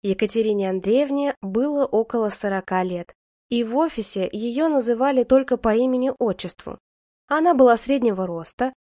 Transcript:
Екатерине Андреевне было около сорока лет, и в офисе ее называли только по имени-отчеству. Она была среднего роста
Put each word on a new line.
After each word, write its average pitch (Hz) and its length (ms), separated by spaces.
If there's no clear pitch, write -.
Екатерине 208 680
Андреевне 269 720
было 262 440
около 226 440
сорока 190 540
лет, 180 300
и 240 140
в 226 140
офисе 220 540
ее 240 360
называли 254 560
только 262 340
по 220 180
имени-отчеству. 247 1040
Она 311 260
была 247 240
среднего 226 480
роста 175 580